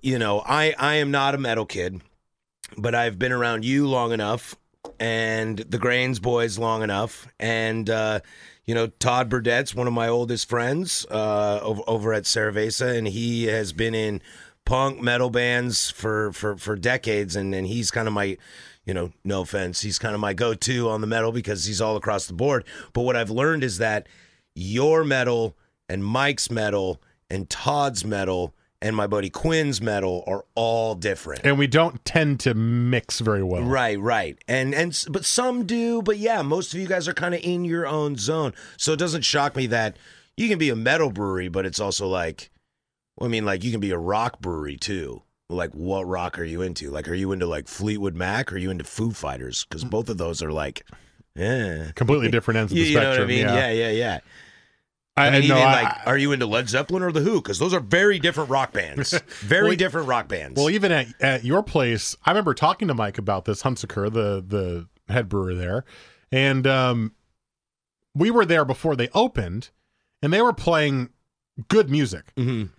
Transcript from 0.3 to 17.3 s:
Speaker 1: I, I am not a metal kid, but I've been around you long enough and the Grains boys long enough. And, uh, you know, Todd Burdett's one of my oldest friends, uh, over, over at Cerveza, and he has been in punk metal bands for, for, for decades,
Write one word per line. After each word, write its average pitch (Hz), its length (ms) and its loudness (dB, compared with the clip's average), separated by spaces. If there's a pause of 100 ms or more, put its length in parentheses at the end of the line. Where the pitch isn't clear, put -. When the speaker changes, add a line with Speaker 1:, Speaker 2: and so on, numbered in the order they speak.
Speaker 1:
I, 151 320 2
I 143 160 2
am 147 160 2
not 139 240 2
a 139 40 -2
metal 113 280 0
kid, 90 340 -6 (760)
but 113 160 0
I've 117 240 0
been 127 140 0
around 117 340 0
you 139 220 2
long 120 240 2
enough 107 420 -2 (460)
and 110 580 -2
the 113 200 -6
Grains 123 400 0
boys 117 400 0
long 113 240 0
enough. 104 440 -4 (120)
And, 113 520 -2
uh, 110 300 0 (440)
you 113 100 -2
know, 117 120 2
Todd 123 420 0
Burdett's 120 460 0
one 123 120 -2
of 120 60 0
my 117 160 0
oldest 120 400 0
friends, 135 600 -2
uh, 104 520 0
over, 107 240 -4
over 110 280 0
at 104 100 -2
Cerveza, 110 720 0
and 113 100 -2
he 117 380 -2
has 110 280 0
been 113 220 -2
in 107 280 -2 (420)
punk 131 360 0
metal 120 300 2
bands 123 600 0
for, 107 420 -2
for, 101 240 -4
for 107 180 -4
decades, 104 640 -2